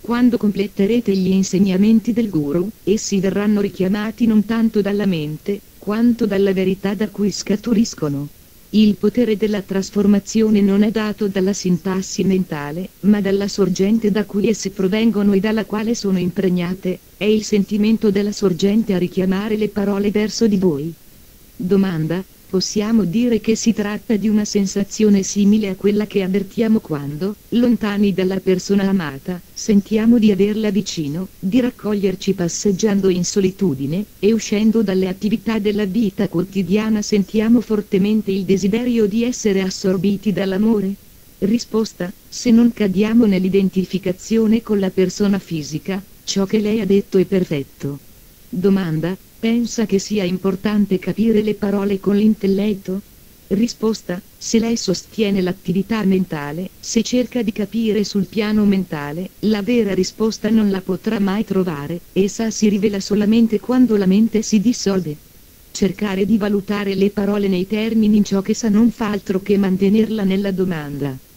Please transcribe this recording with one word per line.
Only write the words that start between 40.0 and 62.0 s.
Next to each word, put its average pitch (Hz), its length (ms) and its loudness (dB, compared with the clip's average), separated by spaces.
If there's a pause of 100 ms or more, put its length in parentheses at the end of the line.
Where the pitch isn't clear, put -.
dall'amore? 196 640 0 (460)
Risposta: 208 680 -2 (160)
se - 240 -4
non 233 220 6
cadiamo 214 540 2
nell'identificazione 190 1400 0
con 214 160 0
la 190 100 0
persona 190 500 0
fisica, 160 640 -6 (220)
ciò 196 220 -2
che 214 140 0
lei 208 200 0
ha 196 60 -2
detto 196 320 2
è 180 80 4
perfetto. 143 720 -4 (500)
Domanda: 185 640 0 (260)
pensa 226 460 -2
che 196 140 0
sia 202 240 -2
importante 190 720 0
capire 214 440 0
le 214 120 -2
parole 202 460 -2
con 202 160 0
l'intelletto? 202 880 0 (460)
Risposta: 214 720 -2 (160)
se - 220 0
lei 226 180 0
sostiene 202 640 -2
l'attività 190 600 -2
mentale, 180 680 -2 (100)
se - 220 -2
cerca 247 400 -2
di 214 100 -2
capire 214 500 -2
sul 196 240 -2
piano 214 380 0
mentale, 170 640 -2 (120)
la 208 220 0
vera 208 320 0
risposta 208 540 -2
non 214 220 2
la 190 100 -2
potrà 190 400 -4
mai 202 240 -2
trovare, 175 560 -4 (140)